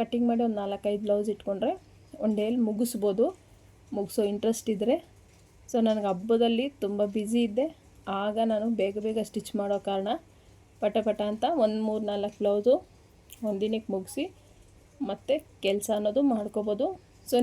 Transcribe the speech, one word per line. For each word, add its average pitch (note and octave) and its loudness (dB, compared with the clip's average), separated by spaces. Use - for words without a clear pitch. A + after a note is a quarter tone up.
ಕಟ್ಟಿಂಗ್ A#3+ 0
ಮಾಡಿ A#3 2
ಒಂದು G#3+ 0
ನಾಲ್ಕೈದು G3+ -2
ಬ್ಲೌಸ್ G#3 2
ಇಟ್ಕೊಂಡ್ರೆ G3+ -2
ಒಂದು G#3+ 2
ಡೇಲಿ A#3 0
ಮುಗಿಸ್ಬೋದು, G#3 0
ಮುಗಿಸೋ G#3 -2
ಇಂಟ್ರೆಸ್ಟ್ A3+ -2
ಇದ್ದರೆ. G#3+ 0
So, B3+ -2
ನನಗೆ G#3+ 0
ಹಬ್ಬದಲ್ಲಿ A3+ 2
ತುಂಬ G3+ -2
ಬ್ಯುಸಿ A3 0
ಇದ್ದೆ, A#3+ 0
ಆಗ G#3 -2
ನಾನು G#3+ 0
ಬೇಗ G3+ 0
ಬೇಗ A3 -2
ಸ್ಟಿಚ್ - -8
ಮಾಡೋ G3+ 0
ಕಾರಣ G3 -2
ಪಟ G#3 0
ಪಟ G#3+ 0
ಅಂತ A3 -4
ಒಂದು G#3+ 2
ಮೂರು G#3+ -2
ನಾಲ್ಕು G#3 -4
ಬ್ಲೌಸು G#3 4
ಒಂದಿನಕ್ಕೆ A3 -2
ಮುಗಿಸಿ C4+ -6
ಮತ್ತೆ D4 -2
ಕೆಲಸ G3+ 0
ಅನ್ನೋದು G#3+ 2
ಮಾಡ್ಕೋಬೋದು. G#3+ -2
So, A#3+ 2